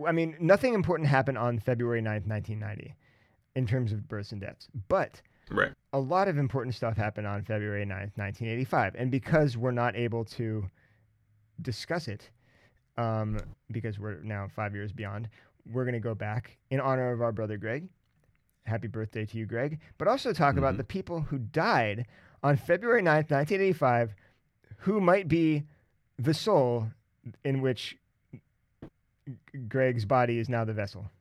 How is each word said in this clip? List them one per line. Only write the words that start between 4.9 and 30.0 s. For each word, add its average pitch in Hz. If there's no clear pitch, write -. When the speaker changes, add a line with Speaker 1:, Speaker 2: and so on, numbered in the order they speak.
Speaker 2:
Right. -
Speaker 1:
a 135
lot 180
of 156
important 127
stuff 113
happened 107
on 101
February 104
ninth, 101
nineteen 104
eighty-five. 117
And 127
because 139
we're 123
not 120
able 117
to 110
discuss -
it, -
um, 110
because 107
we're 101
now 101
five 104
years 101
beyond, 104
we're 123
gonna 120
go 113
back 107
in 135
honor 127
of 120
our 117
brother 107
Greg. 127
Happy 110
birthday 110
to 113
you, 110
Greg. 139
But 160
also 254
talk 143
about 135
Speaker 2:
Mm-hmm. 107
Speaker 1:
the 135
people 175
who 143
died 123
on 143
February 220
ninth, 156
nineteen 151
eighty-five, 123
who 208
might 185
be 156
the 139
soul 123
in 135
which -
Greg's 123